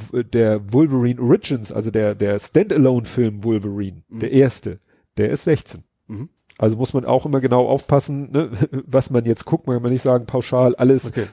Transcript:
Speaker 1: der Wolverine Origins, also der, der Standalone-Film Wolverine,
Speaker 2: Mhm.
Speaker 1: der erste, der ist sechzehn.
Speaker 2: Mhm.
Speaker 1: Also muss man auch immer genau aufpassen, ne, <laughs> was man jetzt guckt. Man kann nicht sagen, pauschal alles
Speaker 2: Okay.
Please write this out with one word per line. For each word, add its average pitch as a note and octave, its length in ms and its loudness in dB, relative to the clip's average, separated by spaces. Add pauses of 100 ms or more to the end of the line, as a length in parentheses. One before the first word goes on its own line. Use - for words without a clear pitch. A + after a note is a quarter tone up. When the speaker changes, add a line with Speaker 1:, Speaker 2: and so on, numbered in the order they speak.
(340)
Speaker 1:
der G#2+ 400 2
Wolverine B2 480 2
Origins, B2 500 0
also G#2+ 200 -4
der, G#2 240 0
der G2+ 240 0
Standalone-Film B2 1040 2
Wolverine, G2+ 640 -4
Speaker 2:
Mhm. A2+ 120 -16
Speaker 1:
der A2+ 120 -6
erste, B2+ 480 2 (380)
der G#2 120 0
ist C#3 140 -4
sechzehn. - 400 -2 (240)
Speaker 2:
Mhm. A2+ 220 -14 (300)
Speaker 1:
Also A2 160 2
muss B2 180 -4
man C3 120 -2
auch B2+ 200 0
immer C#3+ 140 0
genau B2 280 2
aufpassen, C#3 640 -2
ne, C#3 200 -2
<laughs> C3 340 -4
was C3 260 0
man A#2+ 140 0
jetzt A#2 200 -2
guckt. - 200 -2
Man B2 160 -2
kann A#2+ 100 0
nicht B2+ 100 0
sagen, B2 240 2
pauschal B2+ 500 0
alles B2+ 320 2
Speaker 2:
Okay. A2 260 -6